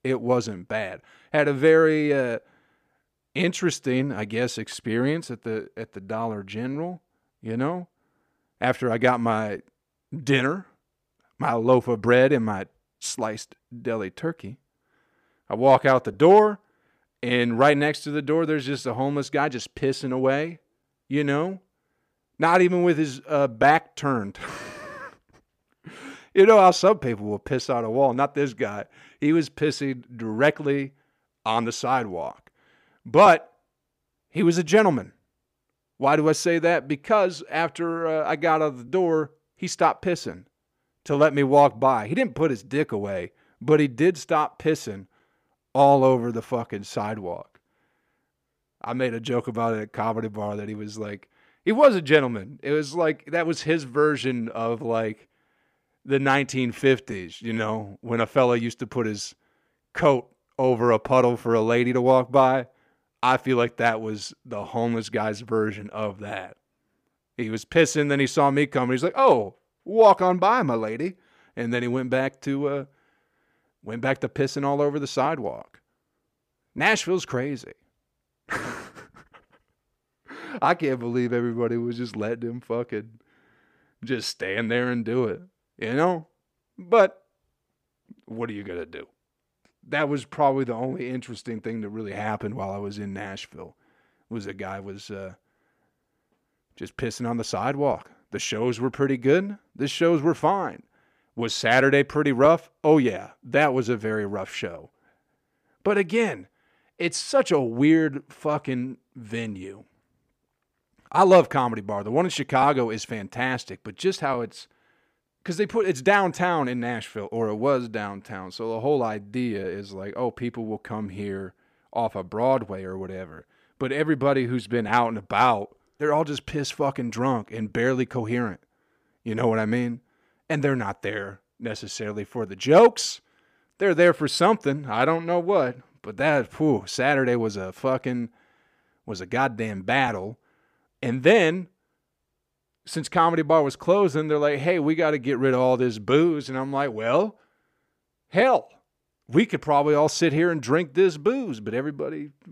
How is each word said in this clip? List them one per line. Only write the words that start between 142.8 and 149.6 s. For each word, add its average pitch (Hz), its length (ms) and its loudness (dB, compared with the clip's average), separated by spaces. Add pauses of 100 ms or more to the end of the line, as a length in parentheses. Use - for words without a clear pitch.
since - 240 -8
Comedy 165 340 2
Bar 156 220 4
was 135 100 -2
closing, 160 540 2
they're 151 100 2
like, 147 220 2
"Hey, 175 180 2
we 151 160 2
gotta 156 240 2
get 123 200 -2
rid 131 160 2
of 127 60 2
all 127 160 4
this 120 220 0
booze." 143 500 2
And 131 80 -8
I'm 135 160 -6
like, 139 200 -2
"Well, 127 460 0 (920)
hell, 233 400 2 (580)
we 156 200 2
could 170 140 -6